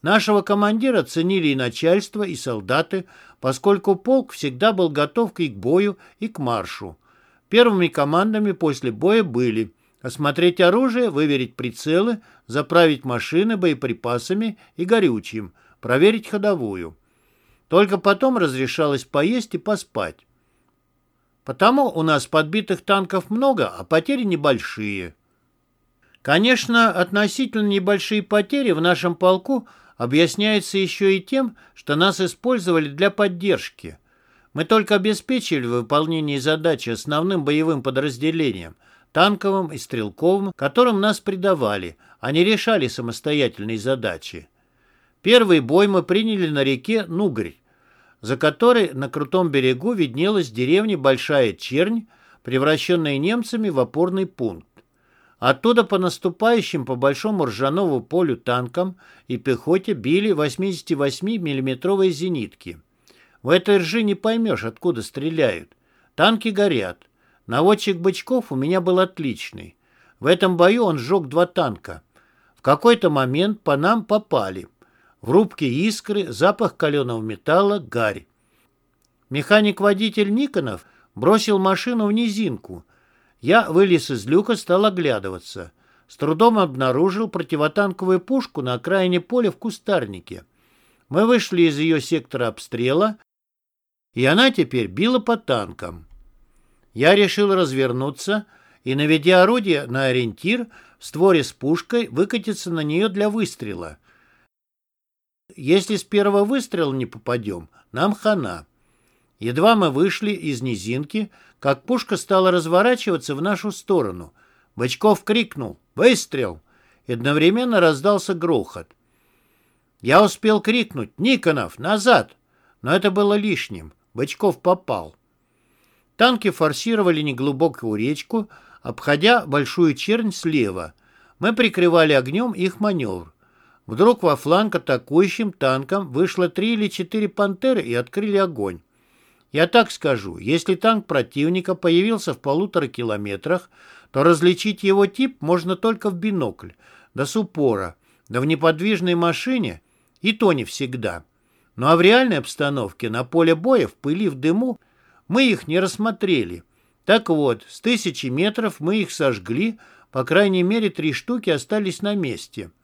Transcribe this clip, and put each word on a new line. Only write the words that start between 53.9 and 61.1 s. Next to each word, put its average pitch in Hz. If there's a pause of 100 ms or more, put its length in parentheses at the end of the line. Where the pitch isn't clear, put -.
пункт. 110 (720)
Оттуда 226
по 202
наступающим 185
по 131
Большому 139
Ржанову 139
полю 156
танкам 127 (300)
и 123
пехоте 160
били 170
восьмидесятивосьмимиллиметровые 165